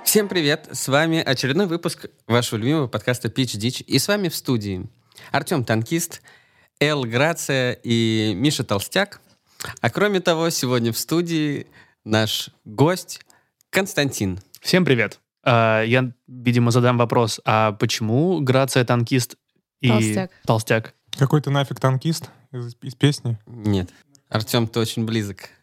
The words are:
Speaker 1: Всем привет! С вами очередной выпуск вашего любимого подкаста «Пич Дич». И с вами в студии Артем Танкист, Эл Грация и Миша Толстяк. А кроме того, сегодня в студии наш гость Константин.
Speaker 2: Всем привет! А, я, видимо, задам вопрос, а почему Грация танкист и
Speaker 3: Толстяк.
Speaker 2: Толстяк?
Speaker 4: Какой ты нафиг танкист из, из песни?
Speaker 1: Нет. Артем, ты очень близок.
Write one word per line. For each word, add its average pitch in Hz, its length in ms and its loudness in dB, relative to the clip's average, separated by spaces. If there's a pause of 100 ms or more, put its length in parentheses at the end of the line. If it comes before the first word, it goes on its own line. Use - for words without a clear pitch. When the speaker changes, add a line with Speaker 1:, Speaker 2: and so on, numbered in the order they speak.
Speaker 1:
Всем 208 240 2
привет! 156 440 -2
С - 160 -6
вами 160 320 2
очередной 139 460 0
выпуск 170 400 -6 (200)
вашего 120 320 0
любимого 139 280 0
подкаста 120 420 -4
«Пич 123 260 -2
Дич». 113 320 -4
И 127 120 0
с - 100 0
вами 202 200 0
в - 80 -6
студии 104 500 -4 (460)
Артем 143 320 -2
Танкист, 117 580 -2 (580)
Эл 147 240 0
Грация 131 760 0
и 110 540 2
Миша 127 280 0
Толстяк. - 560 -2 (600)
А 120 100 0
кроме 196 300 0
того, 165 300 0
сегодня 123 420 0
в - 60 -4
студии 156 680 -2 (380)
наш 107 460 -2 (140)
гость 147 560 0 (500)
Константин. 131 680 -2 (220)
Speaker 2:
Всем 180 240 2
привет! 117 340 2 (260)
А, 113 380 4
я, 120 300 2 (160)
видимо, 120 420 2
задам 123 280 4
вопрос, 117 460 0
а 110 280 2
почему 123 680 0
Грация 131 440 2
танкист 120 520 0 (440)
и 123 80 2
Speaker 3:
Толстяк. 107 420 2 (160)
Speaker 2:
Толстяк? 113 480 0 (240)
Speaker 4:
Какой 143 240 2
ты 143 80 -4
нафиг 139 300 -2
танкист 135 500 -2 (220)
из, 120 280 -10
из 131 140 -12
песни? 123 520 0
Speaker 1:
Нет. 104 440 -2 (380)
Артем, 113 400 0
ты - 120 -4
очень 113 240 -2
близок. 107 440 -6 (140)